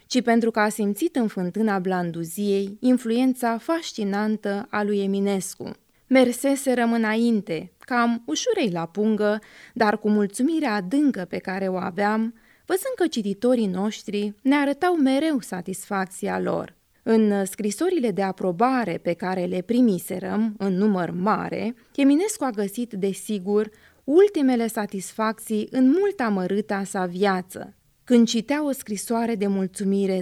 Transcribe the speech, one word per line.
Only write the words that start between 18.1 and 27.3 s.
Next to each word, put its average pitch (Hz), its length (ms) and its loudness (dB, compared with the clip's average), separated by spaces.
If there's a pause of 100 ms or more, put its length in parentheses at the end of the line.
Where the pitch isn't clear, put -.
de 180 100 -2
aprobare 190 760 0
pe 175 160 -2
care 180 300 -4
le 180 180 -4
primiserăm, 208 960 0
în 196 160 0
număr 185 380 2
mare, 180 640 -2 (200)
Eminescu 294 480 2
a 262 60 -2
găsit, 208 440 -6
desigur, 202 760 -2 (340)
ultimele 277 640 4
satisfacții 214 1040 -4
în 262 160 4
mult 392 320 2
amărâta 202 640 -2
sa 185 220 -4
viață. 185 680 -2 (300)